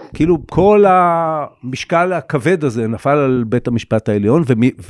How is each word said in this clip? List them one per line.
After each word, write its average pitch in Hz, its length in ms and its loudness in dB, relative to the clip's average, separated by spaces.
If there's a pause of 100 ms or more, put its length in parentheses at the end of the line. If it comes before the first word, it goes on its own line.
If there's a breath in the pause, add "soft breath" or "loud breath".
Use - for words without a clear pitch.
(140)
כאילו 160 340 -2
כל 202 400 4
המשקל 170 1300 -2
הכבד 156 500 -2
הזה 117 240 -2
נפל 131 300 -2
על 131 300 0
בית 117 200 -2
המשפט 113 420 -2
העליון, 107 360 2
ומ-, 120 440 0